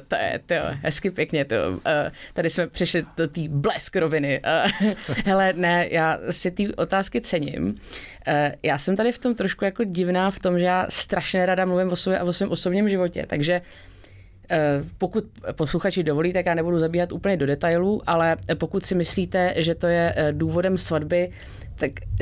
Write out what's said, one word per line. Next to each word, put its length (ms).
to 80
je, 300
to 80
jo, 160
hezky 420
pěkně 340
to. 100
Eh, 260
tady 160
jsme 180
přišli 380
do 100
té 200
blesk 480
roviny. 480
Eh, 520
<laughs> 300
hele, 280
ne, 380
já 280
si 220
ty 240
otázky 460
cením. 540
Eh, 360
já 140
jsem 180
tady 160
v 80
tom 160
trošku 300
jako 180
divná 480
v 80
tom, 200
že 60
já 240
strašně 560
ráda 200
mluvím 260
o 40
sobě 240
a 40
o 100
svém 180
osobním 380
životě, 380
takže, 340
eh, 80
pokud 260
posluchači 520
dovolí, 300
tak 120
já 80
nebudu 260
zabíhat 320
úplně 260
do 80
detailů, 640
ale 300
pokud 280
si 100
myslíte, 640
že 180
to 120
je, 280
eh, 160
důvodem 460
svatby, 540
tak 160